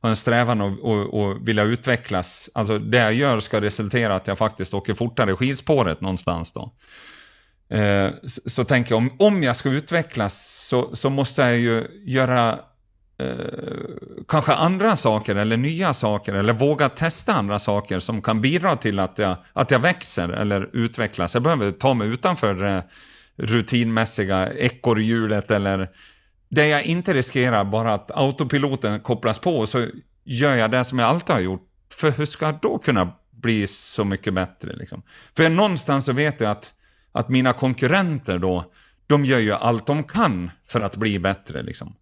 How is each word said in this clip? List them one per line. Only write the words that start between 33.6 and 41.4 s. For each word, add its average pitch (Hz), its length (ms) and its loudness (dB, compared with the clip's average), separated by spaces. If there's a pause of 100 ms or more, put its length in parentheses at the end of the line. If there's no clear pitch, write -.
så - 380 -4
mycket 98 300 -2
bättre, - 420 -6
liksom? - 260 -14 (340)
För 160 140 6
någonstans 165 540 2
så 135 80 0
vet 147 280 0
jag 107 100 2
att, - 240 -8 (380)
att - 160 -2
mina 127 240 4
konkurrenter 131 840 0
då, 90 340 -2 (340)
de 147 180 4
gör 131 140 4
ju 107 140 2
allt 110 340 0
de 147 180 0
kan 101 460 0 (160)
för - 140 -2
att 101 160 -6
bli 104 220 0
bättre, 87 440 -4